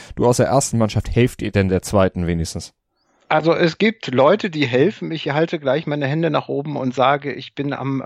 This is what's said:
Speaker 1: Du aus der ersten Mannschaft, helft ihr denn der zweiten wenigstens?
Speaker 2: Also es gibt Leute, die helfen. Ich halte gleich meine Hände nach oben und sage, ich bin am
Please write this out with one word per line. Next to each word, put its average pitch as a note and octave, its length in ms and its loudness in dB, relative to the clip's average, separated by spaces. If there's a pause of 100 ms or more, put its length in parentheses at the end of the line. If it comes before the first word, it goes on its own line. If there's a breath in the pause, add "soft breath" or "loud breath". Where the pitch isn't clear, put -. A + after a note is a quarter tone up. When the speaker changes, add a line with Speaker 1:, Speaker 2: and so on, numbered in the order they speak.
(140 loud breath)
Speaker 1:
Du A#2 120 0
aus A#2+ 100 4
der A#2+ 120 4
ersten B2 280 0
Mannschaft, A2 320 0
helft - 320 0
ihr G#2 120 -6
denn F#2+ 180 2
der F#2 100 2
zweiten F#2 460 0
wenigstens? E2+ 480 -4 (560)
Speaker 2:
Also D#3 220 2
es D#3+ 240 0
gibt G#3+ 380 -2
Leute, E3 340 4
die D3+ 180 -2
helfen. D#3 460 0
Ich D#3 180 -6
halte D#3+ 280 -2
gleich C#3+ 280 -2
meine D3 200 -4
Hände D#3 240 -2
nach C#3+ 180 -2
oben C#3 300 -6
und B2+ 160 -4
sage, C#3 360 0
ich B2+ 240 -12
bin C#3+ 200 -6
am C3+ 320 -6